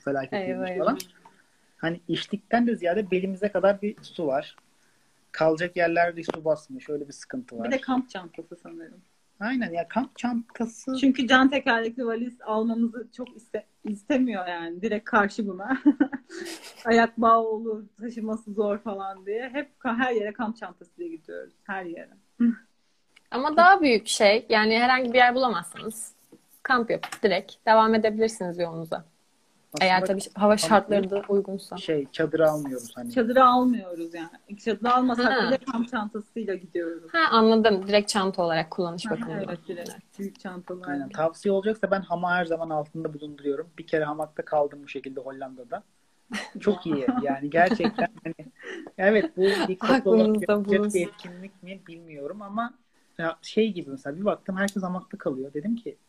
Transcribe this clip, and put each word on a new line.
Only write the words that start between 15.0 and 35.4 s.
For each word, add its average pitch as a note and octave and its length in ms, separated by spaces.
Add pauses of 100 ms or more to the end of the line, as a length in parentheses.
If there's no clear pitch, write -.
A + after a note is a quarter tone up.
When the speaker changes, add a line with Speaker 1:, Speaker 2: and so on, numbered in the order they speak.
Speaker 3:
karşı G3+ 420
buna. G3+ 300 (540)
<laughs> - 540
Ayak A#3 320
bağı A3+ 220
olur, A3 440 (160)
taşıması A3 540
zor G#3 240
falan G3 480
diye. A#3 280
Hep C#4+ 160 (100)
ka-, B3+ 180
her B3+ 140
yere G#3+ 220
kamp A3+ 240
çantasıyla F3 580
gidiyoruz. E3+ 380 (100)
Her F#3+ 220
yere. E3+ 240 (300)
<laughs> A#3 120 (800)
Speaker 2:
Ama D4 260
daha F#4 240
büyük A#3+ 260
şey, G#3+ 420
yani A3 300
herhangi B3 340
bir B3+ 40
yer B3 180
bulamazsanız A3+ 800 (500)
kamp A#3+ 260
yapıp - 340
direkt G3 300 (120)
devam A3 300
edebilirsiniz G#3+ 640
yolunuza. E3 460 (760)
Eğer F#3 220
Speaker 1:
Aslında G3 160
Speaker 2:
tabii - 160
hava G#3 200
Speaker 1:
kampı G#3+ 120
Speaker 2:
şartları G3 420
da G3 200
uygunsa. G3 480
Speaker 1:
şey, D3+ 340
çadıra D#3 400
almıyoruz C#3 440
hani. A#3+ 160
Speaker 3:
Çadıra B3 360
almıyoruz G3 640
yani. E3+ 520
Çadıra A3+ 300
almasak B3 300
Speaker 2:
Ha. A#3 220